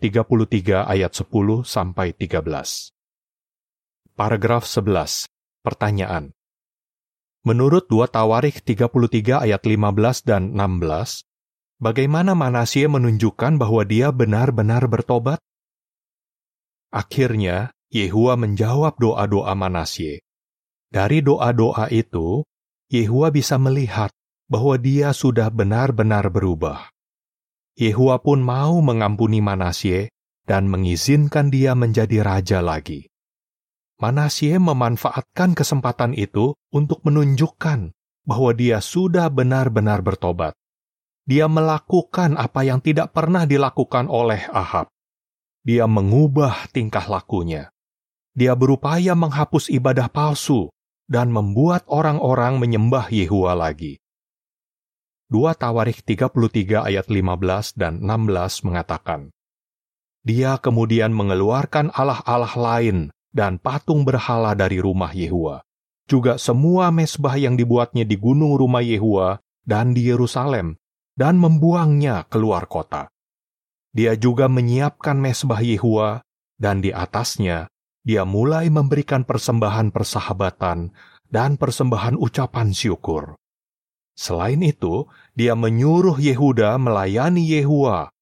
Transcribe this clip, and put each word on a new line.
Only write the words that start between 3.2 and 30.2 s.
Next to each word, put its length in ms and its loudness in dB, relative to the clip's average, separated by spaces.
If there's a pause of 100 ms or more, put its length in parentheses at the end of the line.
Paragraf 480 0
sebelas, 640 -2 (320)
pertanyaan. 720 -4 (1120)
Menurut 400 2
Dua 240 2
Tawarikh 560 0
tiga 240 0
puluh 160 2
tiga 340 0
ayat 240 0
lima 300 2
belas 320 0
dan 260 0
enam 300 -2
belas, 400 -6 (560)
bagaimana 560 0
Manasye 560 0
menunjukkan 720 0
bahwa 240 2
dia 240 2
benar-benar 800 2
bertobat? 480 -2 (1500)
Akhirnya, 800 -2 (240)
Yehua 400 2
menjawab 640 0
doa-doa 560 0
Manasye. 640 -6 (760)
Dari 300 2
doa-doa 720 2
itu, 480 -2 (480)
Yehua 400 2
bisa 240 0
melihat 560 0 (400)
bahwa 260 2
dia 380 0
sudah 340 2
benar-benar 800 0
berubah. 640 -4 (840)
Yehua 480 2
pun 240 2
mau 400 0
mengampuni 560 2
Manasye 720 -2 (320)